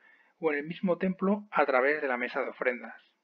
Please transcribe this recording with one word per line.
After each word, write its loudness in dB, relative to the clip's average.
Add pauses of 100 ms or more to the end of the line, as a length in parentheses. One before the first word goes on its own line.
(400)
o 0
en -2
el -6
mismo -2
templo, 0
a 4
través 2
de -2
la 0
mesa -4
de -4
ofrendas. -4 (280)